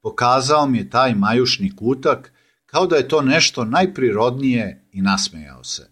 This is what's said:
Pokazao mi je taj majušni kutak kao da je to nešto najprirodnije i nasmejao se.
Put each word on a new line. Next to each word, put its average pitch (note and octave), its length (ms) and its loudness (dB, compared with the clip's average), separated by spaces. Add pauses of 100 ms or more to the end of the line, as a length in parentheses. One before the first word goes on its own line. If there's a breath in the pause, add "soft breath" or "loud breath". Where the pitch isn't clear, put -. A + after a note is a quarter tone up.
Pokazao C3 640 0
mi B2+ 120 0
je G2+ 120 -6
taj B2 240 2
majušni G#2 640 0
kutak C3 560 -2 (340)
kao F3 200 0
da E3+ 100 2
je C3 120 0
to D3+ 140 0
nešto C3 420 0
najprirodnije B2 1300 0
i F#2+ 100 -4
nasmejao D#2 640 -4
se. - 280 -12